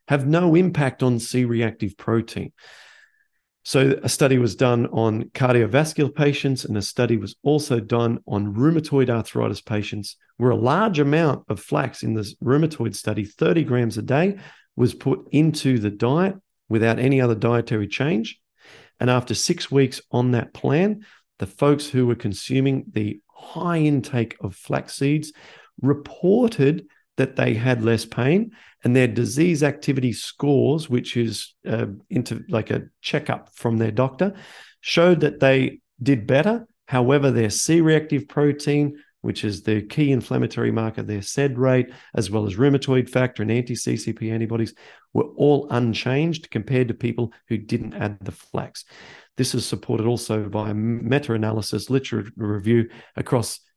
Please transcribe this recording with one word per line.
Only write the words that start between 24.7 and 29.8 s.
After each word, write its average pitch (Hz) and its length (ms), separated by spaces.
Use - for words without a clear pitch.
seeds 151 360
reported 175 1040
that 131 180
they 127 180
had 117 300
less 117 220
pain, 180 460
and 123 120
their 127 120
disease 120 540
activity 131 520